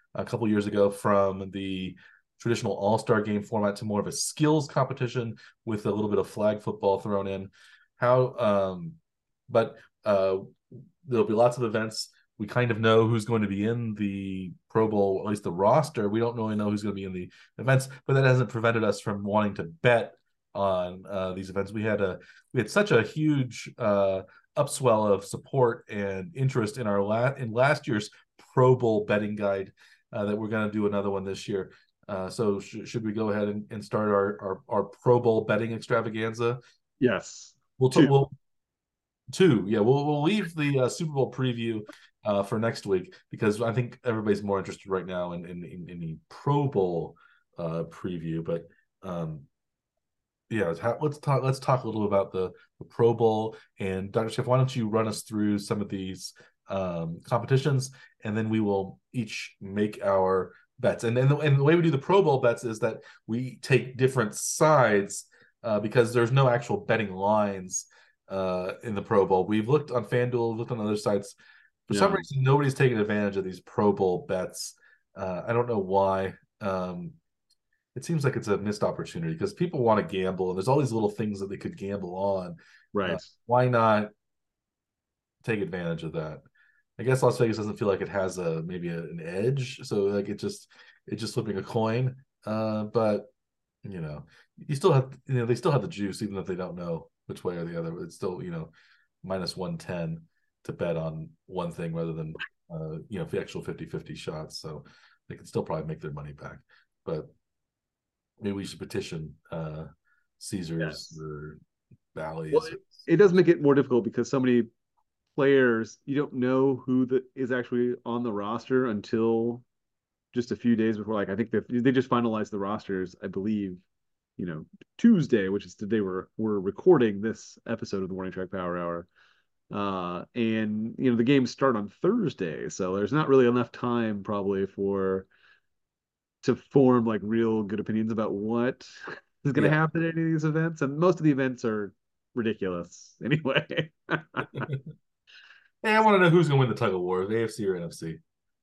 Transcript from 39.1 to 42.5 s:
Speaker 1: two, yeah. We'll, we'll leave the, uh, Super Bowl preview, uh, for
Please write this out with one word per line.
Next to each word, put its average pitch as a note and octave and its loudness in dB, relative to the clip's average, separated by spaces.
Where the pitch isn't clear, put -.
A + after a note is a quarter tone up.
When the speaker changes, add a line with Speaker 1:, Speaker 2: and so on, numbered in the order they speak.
Speaker 1:
two, B2+ 6
yeah. A2 2
We'll, C#3 4
we'll D3 0
leave E3+ 0
the, C#3+ 2
uh, B2 4
Super D#3+ -4
Bowl C3+ 0
preview, A#2 -2
uh, G2+ 2
for G#2+ -2